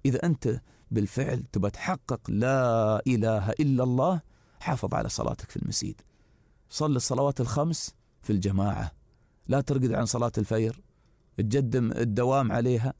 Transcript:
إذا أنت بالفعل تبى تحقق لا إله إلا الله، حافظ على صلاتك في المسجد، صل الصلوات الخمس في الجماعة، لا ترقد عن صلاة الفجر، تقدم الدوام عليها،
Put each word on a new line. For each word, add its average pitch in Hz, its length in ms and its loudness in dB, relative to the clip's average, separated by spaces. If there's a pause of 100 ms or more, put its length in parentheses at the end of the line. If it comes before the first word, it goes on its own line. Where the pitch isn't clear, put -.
إذا 131 200 2
أنت 127 360 0 (300)
بالفعل 113 600 -2
تبى 101 180 0
تحقق - 520 -4 (100)
لا 113 760 2
إله 110 420 2
إلا 135 340 2
الله، 135 380 2 (380)
حافظ - 340 -4
على - 160 -2
صلاتك - 420 -4
في - 60 -6
المسجد، - 440 -6 (680)
صل 151 260 0
الصلوات 135 460 0
الخمس 147 540 -2 (260)
في - 120 -2
الجماعة، 98 580 0 (560)
لا 135 140 2
ترقد 131 300 0
عن 123 140 0
صلاة 117 320 0
الفجر، 110 440 0 (560)
تقدم 117 540 0
الدوام 120 600 2
عليها، 120 480 0